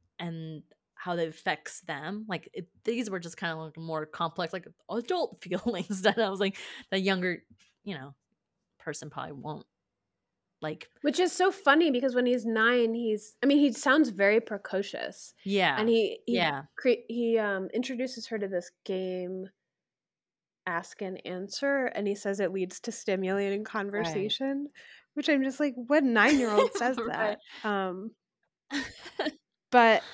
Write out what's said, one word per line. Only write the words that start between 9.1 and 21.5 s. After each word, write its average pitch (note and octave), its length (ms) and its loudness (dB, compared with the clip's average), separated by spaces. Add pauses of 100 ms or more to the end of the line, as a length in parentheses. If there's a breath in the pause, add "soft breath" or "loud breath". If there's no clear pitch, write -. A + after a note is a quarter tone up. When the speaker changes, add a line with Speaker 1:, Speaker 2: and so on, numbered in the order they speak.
Speaker 1:
probably C#3+ 240 -10
won't, D3+ 320 -12 (960)
like D#3 280 -8 (120)
Speaker 2:
Which D4 160 0
is F4+ 140 4
so F4+ 180 4
funny D4+ 400 4
because B3 240 0
when B3 120 2
he's B3 200 0
nine, A3+ 480 2
he's, A3 480 -4
I B3+ 40 4
mean, C#4+ 120 6
he C#4 140 4
sounds C#4 380 4
very G3+ 300 4
precocious. - 960 -6 (100)
Speaker 1:
Yeah. F#3 320 2
Speaker 2:
And G#3+ 120 0
he, A3+ 380 2
he A#3 180 2
Speaker 1:
Yeah. C#3+ 220 -2 (100)
Speaker 2:
cre-, A#3+ 320 2
he, A3+ 300 2
um, G3 360 -2
introduces B3 540 -6
her A3 100 -6
to G3+ 100 -4
this F3+ 220 -4 (140)
game, F#3 640 -6 (1160)
Ask F3 360 -6
and F#3+ 240 -8
Answer, B3 600 -2